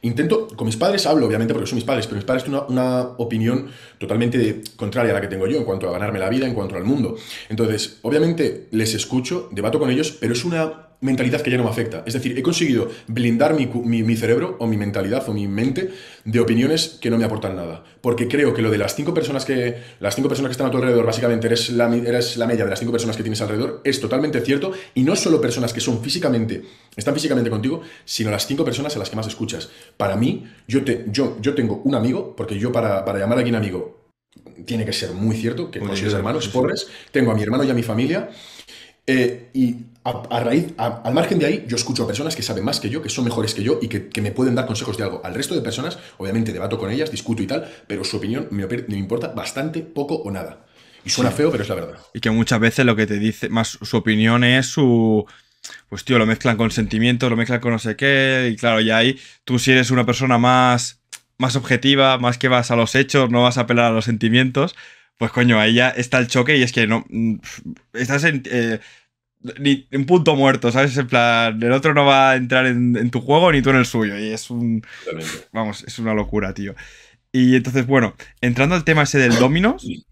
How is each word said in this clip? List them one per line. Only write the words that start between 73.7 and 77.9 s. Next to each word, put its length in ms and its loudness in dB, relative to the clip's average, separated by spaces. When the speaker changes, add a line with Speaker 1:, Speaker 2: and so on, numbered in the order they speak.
Speaker 2:
el 100 6
suyo, 320 -2
y 160 -6
es 160 -10
un, 320 0
Speaker 1:
Totalmente. 340 -10
Speaker 2:
vamos, 320 -6
es 140 -12
una 160 0
locura, 380 -2
tío. 200 -8
Y 240 6
entonces, 300 0
bueno, 300 2